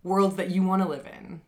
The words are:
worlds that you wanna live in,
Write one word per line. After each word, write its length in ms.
worlds 340
that 140
you 120
wanna 260
live 180
in, 420